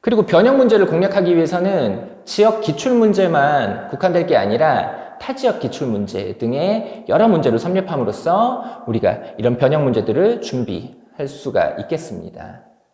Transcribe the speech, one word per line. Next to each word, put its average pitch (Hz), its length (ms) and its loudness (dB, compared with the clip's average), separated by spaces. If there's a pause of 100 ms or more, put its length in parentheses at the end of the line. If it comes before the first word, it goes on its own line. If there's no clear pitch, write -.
그리고 214 260 2
변형 220 300 4
문제를 220 300 4
공략하기 180 500 2
위해서는 165 880 -2
지역 220 360 2
기출 254 340 -2
문제만 156 960 2
국한될 170 360 0
게 165 100 2
아니라 113 840 0
타 - 160 -8
지역 - 240 0
기출 - 260 -4
문제 101 500 -4
등의 165 720 -4
여러 208 200 4
문제를 139 320 2
섭렵함으로써 180 1300 -2
우리가 113 320 0 (180)
이런 120 180 0
변형 143 280 2
문제들을 135 560 0
준비할 123 880 -8
수가 104 540 -2
있겠습니다. 90 800 -10 (300)